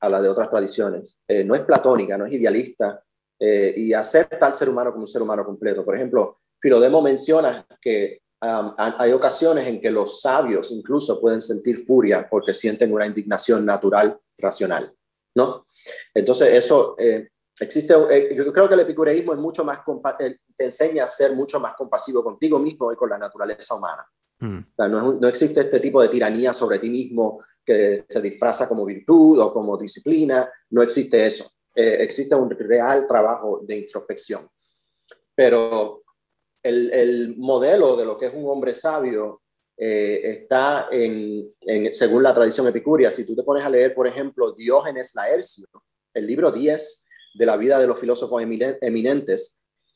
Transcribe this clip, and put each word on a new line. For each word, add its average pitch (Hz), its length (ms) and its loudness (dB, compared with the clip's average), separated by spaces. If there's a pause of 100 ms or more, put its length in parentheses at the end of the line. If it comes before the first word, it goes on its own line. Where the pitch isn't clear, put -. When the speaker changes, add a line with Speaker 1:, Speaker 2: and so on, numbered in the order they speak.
Speaker 1:
a 104 80 -2
la 98 140 2
de 98 80 2
otras 104 180 -2
tradiciones. 98 720 -4 (100)
Eh, 104 160 2
no 104 100 0
es 139 60 0
platónica, 120 560 2
no 101 80 -4
es 123 80 -8
idealista, 110 680 -2 (360)
eh, 101 380 0
y 110 160 -2
acepta 160 540 2
al 139 80 0
ser 135 160 -2
humano 123 220 -2
como 110 100 -12
un 104 60 -12
ser 117 120 -6
humano 107 240 -4
completo. 98 400 -6
Por 98 100 -2
ejemplo, 120 440 -2 (200)
Filodemo 131 440 4
menciona 139 640 0 (160)
que, 104 400 -4 (180)
am, 110 380 -4
ha-, 113 200 -4
hay 120 140 2
ocasiones 135 540 0
en 113 120 -6
que 113 120 -4
los 104 320 -4
sabios 127 480 0
incluso 117 500 -4
pueden 113 220 0
sentir 117 420 -6
furia 107 460 2
porque 101 240 -2
sienten 110 400 -2
una 104 100 0
indignación 104 640 -2
natural, 101 520 2 (180)
racional, 92 560 -4 (440)
¿no? - 320 0 (440)
Entonces, 120 420 4
eso, 123 440 4
eh, 110 300 0 (320)
existe, 151 340 2 (160)
eh, 139 260 4
yo 139 160 -2
creo 190 140 4
que 190 80 2
el 180 60 6
epicureísmo 160 520 0
es 143 60 -4
mucho 165 260 -6
más 139 140 -6
compa-, - 400 -6
eh, 135 200 -6 (180)
te 135 80 -4
enseña 151 400 -2
a 120 40 -2
ser 135 260 0
mucho 135 260 -4
más 120 160 -8
compasivo 123 480 -4
contigo 139 340 0
mismo 139 340 -4
y 117 40 -8
con 117 140 -4
la 101 60 -4
naturaleza 104 600 -10
humana. 87 280 -10 (360)
Speaker 2:
Mm. 104 180 -8
Speaker 1:
O - 180 -20
sea, 104 120 0
no 107 80 -2
es 110 80 -2
un, 131 160 -2
no 123 80 4
existe 147 320 0
este 135 180 0
tipo 135 240 2
de 110 60 6
tiranía 117 440 0
sobre 107 280 -2
ti 113 100 -6
mismo 120 540 -4 (200)
que 104 440 2
se - 120 -4
disfraza 113 480 -2
como 110 160 -4
virtud 156 540 6
o 107 140 4
como 104 260 -4
disciplina, 135 720 -2 (200)
no 120 120 4
existe 117 420 2
eso. - 240 -4 (240)
Eh, 113 280 2
existe - 340 -2
un 127 160 2
real 120 560 2
trabajo 110 560 0
de 107 140 -8
introspección. 101 720 -12 (840)
Pero 113 720 2 (580)
el, 120 320 0
el 120 440 0
modelo 131 600 2
de 117 80 -2
lo 107 140 -6
que 127 80 -4
es 123 80 -10
un 147 140 -8
hombre 131 260 -4
sabio, 123 680 -6 (340)
eh, 104 460 -2
está 131 680 -2
en, 110 600 -4 (100)
en, 107 300 -2
según 117 300 2
la 131 100 6
tradición 120 360 2
epicúrea. 123 420 2
Si 113 160 -6
tú 113 80 -8
te 120 80 -2
pones 143 220 -2
a 143 40 -4
leer, 127 240 4
por 127 140 0
ejemplo, 127 460 -4
Diógenes 131 640 -2
Laercio, - 500 -4 (480)
el 107 140 -6
libro 147 240 0
diez 151 500 -4 (320)
de 110 100 0
la 110 120 4
vida 131 240 2
de 127 80 4
los 117 100 -2
filósofos 117 420 -4
emine-, 117 400 -4
eminentes, 131 800 -2 (380)